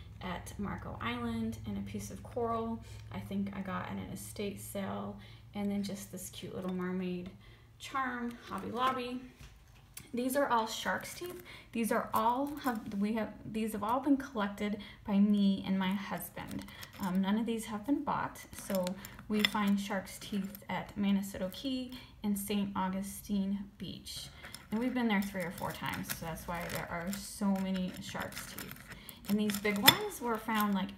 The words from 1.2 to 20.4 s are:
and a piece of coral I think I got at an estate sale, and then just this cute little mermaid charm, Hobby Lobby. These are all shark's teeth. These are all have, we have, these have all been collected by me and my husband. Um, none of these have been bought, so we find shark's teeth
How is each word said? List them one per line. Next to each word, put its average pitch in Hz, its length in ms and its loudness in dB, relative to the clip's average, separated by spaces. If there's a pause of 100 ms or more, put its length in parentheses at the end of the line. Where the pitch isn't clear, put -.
and 202 120 -4
a 202 120 -4
piece 208 200 -6
of 190 120 -10
coral 226 600 -2 (260)
I 196 80 -6
think 196 380 -2
I 190 60 -4
got 180 240 -4
at - 60 -6
an 190 200 -6
estate - 480 -6
sale, 202 560 -4 (380)
and 202 160 0
then 202 120 2
just 196 300 -6
this 185 160 -8
cute - 260 -10
little 185 200 -2
mermaid 180 560 -2 (480)
charm, 247 580 -2 (140)
Hobby 190 200 -4
Lobby. 254 520 0 (920)
These 254 240 2
are 285 120 6
all 226 180 6
shark's - 480 -2
teeth. 359 280 -8 (300)
These 226 180 2
are 233 220 2
all 240 400 4 (120)
have, 233 180 0 (160)
we 208 160 4
have, 214 160 0 (200)
these 220 220 0
have 202 100 -2
all 233 180 4
been 277 180 6
collected 208 580 0 (300)
by 202 120 6
me 202 480 8
and 190 120 4
my 185 100 4
husband. - 800 -4 (340)
Um, 190 220 4
none 202 160 4
of 240 80 2
these 226 180 0
have 214 220 -4
been 294 180 4
bought, - 340 0 (300)
so 190 160 4 (440)
we 214 160 4
find 202 360 6
shark's 196 380 -2
teeth 196 500 -4